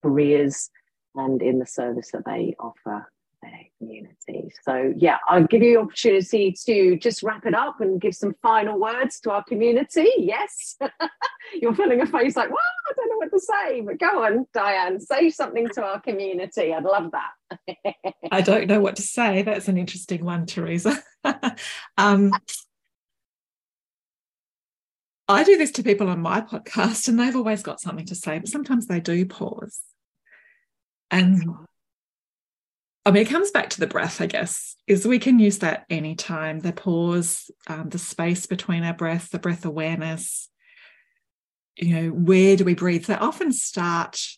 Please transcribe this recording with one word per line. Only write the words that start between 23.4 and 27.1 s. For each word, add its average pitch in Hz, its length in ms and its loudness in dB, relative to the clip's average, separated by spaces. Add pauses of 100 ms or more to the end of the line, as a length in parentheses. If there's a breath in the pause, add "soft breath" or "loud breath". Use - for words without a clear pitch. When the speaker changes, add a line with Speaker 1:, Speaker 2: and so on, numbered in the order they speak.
Speaker 2:
I 202 140 6
do 381 140 8
this 311 160 0
to 247 100 -6
people 202 260 2
on 180 120 -2
my 170 200 -2
podcast 220 680 -2
and 226 100 4